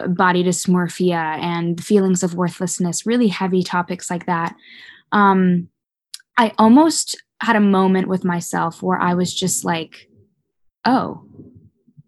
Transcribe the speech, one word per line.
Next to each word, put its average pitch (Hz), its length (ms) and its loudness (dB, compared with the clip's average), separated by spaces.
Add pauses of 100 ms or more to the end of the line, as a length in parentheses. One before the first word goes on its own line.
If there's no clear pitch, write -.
body 180 360 2
dysmorphia 175 920 -2
and 170 440 -4
feelings 190 400 2
of 175 120 -2
worthlessness, 175 720 -4
really 233 220 2
heavy 185 340 -2
topics 175 480 -6
like 175 160 -8
that, 170 280 -4 (580)
um, 185 560 4 (680)
I 226 220 2
almost 269 580 4 (240)
had 226 160 0
a 208 40 4
moment 190 480 2
with 185 180 -2
myself 170 560 -4
where 185 180 -2
I 180 140 0
was 180 200 -2
just - 300 -4
like, 165 460 -8 (720)
"Oh, 226 400 -2 (840)